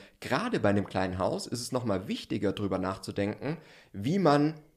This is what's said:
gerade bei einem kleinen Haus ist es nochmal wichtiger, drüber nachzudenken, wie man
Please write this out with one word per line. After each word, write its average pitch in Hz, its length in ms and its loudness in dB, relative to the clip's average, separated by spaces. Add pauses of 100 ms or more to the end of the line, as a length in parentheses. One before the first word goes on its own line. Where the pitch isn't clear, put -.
(220)
gerade 196 380 0
bei 107 100 4
einem 101 180 4
kleinen 95 300 -2
Haus 123 300 0
ist 120 140 -6
es - 100 -8
nochmal 113 360 -2
wichtiger, 104 460 -2
drüber 95 240 -2
nachzudenken, 101 800 -4 (340)
wie 131 280 0
man 151 360 6 (220)